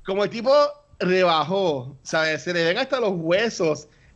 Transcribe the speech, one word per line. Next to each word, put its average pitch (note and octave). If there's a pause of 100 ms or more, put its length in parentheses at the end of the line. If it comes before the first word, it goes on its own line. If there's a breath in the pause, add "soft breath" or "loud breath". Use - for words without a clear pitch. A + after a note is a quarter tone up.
Como G3
el G3
tipo A3+ (480)
rebajó, E3+
¿sabes? D#3
Se F3+
le E3+
ven F3
hasta C4
los G#3+
huesos, E3+ (280 soft breath)